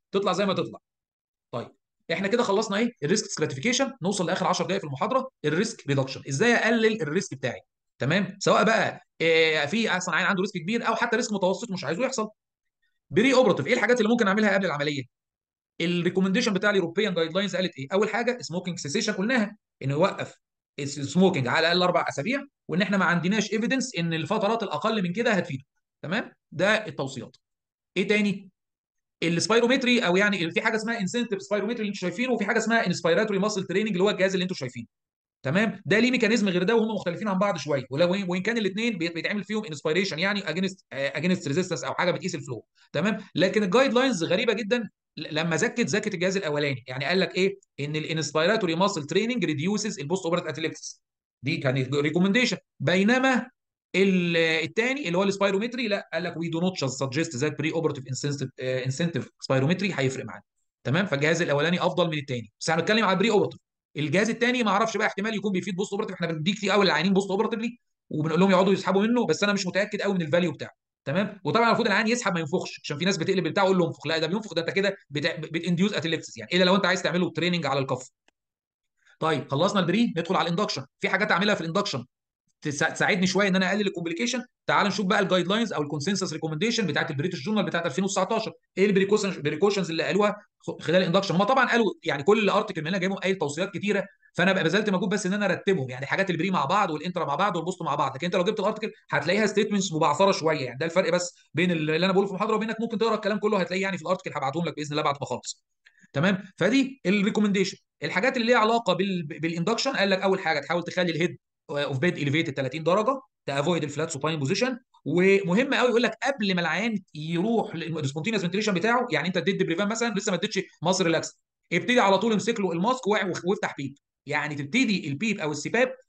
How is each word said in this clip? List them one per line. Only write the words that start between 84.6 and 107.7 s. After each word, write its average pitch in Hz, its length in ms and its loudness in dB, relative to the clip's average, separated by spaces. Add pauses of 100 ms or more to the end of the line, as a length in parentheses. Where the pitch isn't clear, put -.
تعال 165 200 4
نشوف 196 180 -2
بقى 202 140 2
الجايد 180 280 2
لاينز 208 260 0
او 147 80 -2
الكونسنسس 156 520 -2
ريكومنديشن 170 540 -2
بتاعت 156 240 -2
البريتش 151 320 -4
جورنال 202 220 0
بتاعت 165 200 -2
ألفين 175 180 -2
وتسعتاشر، 196 500 -2 (240)
ايه 190 80 4
البريكوشن-، 196 520 2
البريكوشنز 160 520 0
اللي 160 140 -2
قالوها 196 320 2 (240)
خ-، - 220 -10
خلال 170 200 4
الاندكشن؟ 170 340 2
هم 190 80 4
طبعًا 254 260 2
قالوا 226 240 2 (100)
يعني 147 200 -2
كل 208 260 4
ارتكل 185 320 -2
من 151 60 -6
هنا 196 100 -2
جايبهم 185 200 -2
قايل 190 200 -2
توصيات 165 360 -4
كتيره، 190 320 -2 (280)
فانا 190 200 4
بقى 165 100 0
بذلت 202 260 2
مجهود 185 200 0
بس 202 160 -2
ان 185 80 -2
انا 208 120 -2
ارتبهم، 165 440 0
يعني 131 160 -10
حاجات 185 240 -2
البري 175 220 0
مع 151 140 0
بعض 190 240 0
والانترا 160 360 -4
مع 143 100 -2
بعض 185 200 0
والبوست 175 260 -6
مع 147 140 -2
بعض، 139 200 0
لكن 170 120 -4
انت 180 80 -2
لو 180 80 2
جبت 208 160 -2
الارتكل 208 320 -2 (180)
هتلاقيها 170 360 2
ستيتمنتس 202 480 0
مبعثره 156 380 4
شويه، 151 340 0
يعني 120 120 -8
ده 156 80 -2
الفرق 170 280 0
بس 175 220 -2 (180)
بين 180 180 2
ال-، 156 180 0
اللي 165 160 2
انا 190 80 4
بقوله 196 140 4
في 190 40 -6
المحاضره 214 240 -2
وبينك 220 240 -2
ممكن 226 180 -4
تقرا 220 180 2
الكلام 208 240 -2
كله 214 200 2
هتلاقيه 180 220 -2
يعني 190 160 -2
في 151 60 -10
الارتكل 170 320 -4
هبعتهم 143 300 -2
لك 147 100 -4
باذن 147 160 -8
الله 151 100 -2
بعد 147 140 0
ما 135 80 -10
اخلص. - 420 -8 (480)
تمام؟ 185 300 2 (140)
فدي 240 480 0
الريكومنديشن. 202 720 2 (260)